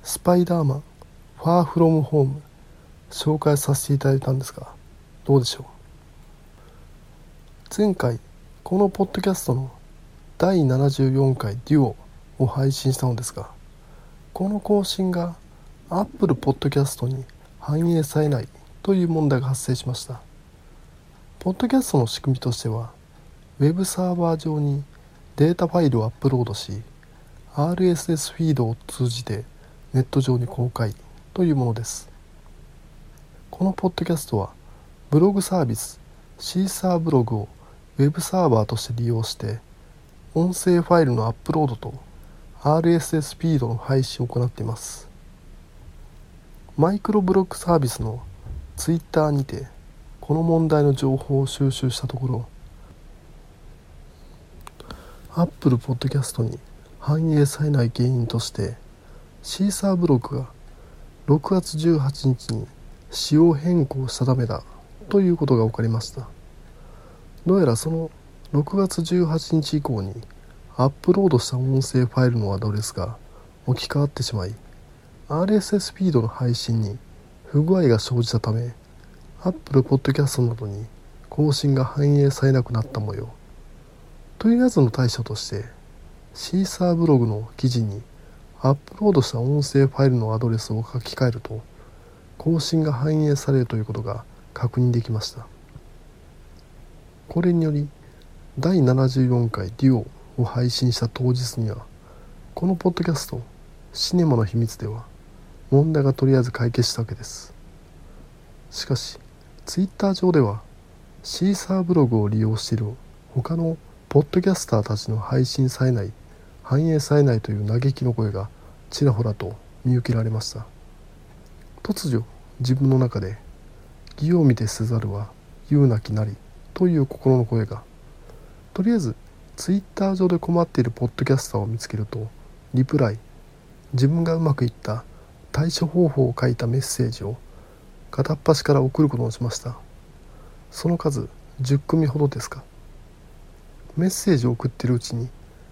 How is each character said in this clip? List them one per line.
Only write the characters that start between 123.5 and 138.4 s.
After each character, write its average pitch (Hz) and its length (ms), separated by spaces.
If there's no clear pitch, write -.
「義 160 160
を 165 120
見 123 100
て 113 120
せ - 180
ざ 117 120
る 107 140
は、 101 160
勇 143 180
な 110 120
き - 140
な 107 100
り」 104 140
と 185 140
い 170 100
う 139 80
心 131 320
の 120 60
声 110 220
が、 110 180
と - 80
り 226 120
あ - 20
え 214 40
ず、 135 160
Twitter 196 580
上 185 140
で 170 100
困 170 220
っ 170 40
て - 140
い 120 60
る 120 60
ポ 120 160
ッ - 100
ド 127 80
キ 139 80
ャ 135 40
ス - 120
タ - 80
ー 104 40
を 104 60
見 113 100
つ - 120
け 110 80
る 107 80
と、 110 240
リ 131 120
プ 147 120
ラ 117 140
イ、 110 80
自 131 160
分 170 160
が 165 120
う 165 40
ま 151 160
く - 80
い 120 60
っ - 20
た - 320
対 160 180
処 - 160
方 165 220
法 135 160
を 120 160
書 127 80
い 120 80
た 120 100
メ 120 120
ッ 135 40
セ - 260
ー - 20
ジ - 160
を 113 100
片 143 260
っ - 80